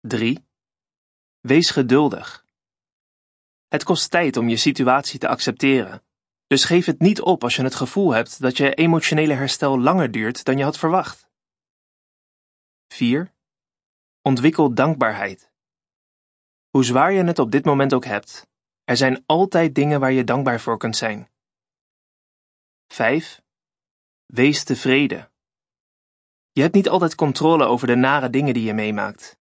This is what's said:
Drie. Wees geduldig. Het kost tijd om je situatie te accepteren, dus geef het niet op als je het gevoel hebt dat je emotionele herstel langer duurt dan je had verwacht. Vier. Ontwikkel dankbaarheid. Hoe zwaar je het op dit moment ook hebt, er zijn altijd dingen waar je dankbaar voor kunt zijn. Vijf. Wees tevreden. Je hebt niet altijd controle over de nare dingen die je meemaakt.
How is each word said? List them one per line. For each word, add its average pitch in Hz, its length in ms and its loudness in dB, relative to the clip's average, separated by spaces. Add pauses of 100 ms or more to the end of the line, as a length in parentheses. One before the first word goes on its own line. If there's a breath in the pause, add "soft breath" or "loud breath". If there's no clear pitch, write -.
Drie. 117 460 -4 (920)
Wees 151 300 2
geduldig. 131 760 0 (1200)
Het 151 160 -4
kost - 260 -2
tijd 170 260 0
om 117 120 0
je 117 80 0
situatie 131 640 0
te - 100 -4
accepteren, 123 760 -2 (420)
dus 135 180 2
geef 170 220 2
het - 140 -2
niet 196 200 4
op 180 220 0
als 120 140 -2
je 135 60 -2
het 131 120 -4
gevoel 170 380 0
hebt 117 280 -2
dat 127 160 0
je 139 180 0
emotionele 160 600 2
herstel 135 460 -2
langer 151 300 2
duurt 110 340 -6
dan 131 120 0
je 139 80 -2
had 147 140 -4
verwacht. - 500 -4 (1600)
Vier. 131 460 -2 (920)
Ontwikkel 135 520 2
dankbaarheid. 113 800 -2 (1160)
Hoe 135 140 2
zwaar 131 280 2
je 190 120 2
het 170 140 -2
op 120 120 0
dit 135 140 0
moment 139 300 2
ook 127 100 -2
hebt, - 440 -10 (360)
er 123 120 -2
zijn 131 300 0
altijd 165 480 2
dingen 147 260 0
waar 131 120 0
je 131 120 0
dankbaar 123 360 -2
voor 113 180 -4
kunt 113 180 -6
zijn. 110 340 -8 (1600)
Vijf. - 560 -2 (840)
Wees 139 380 2
tevreden. 131 680 0 (1200)
Je 131 100 0
hebt 170 120 2
niet 196 140 4
altijd 175 260 0
controle 156 500 2
over 123 220 0
de 120 100 2
nare 131 340 2
dingen 127 240 -2
die 117 100 -2
je 107 100 -4
meemaakt. 107 680 -6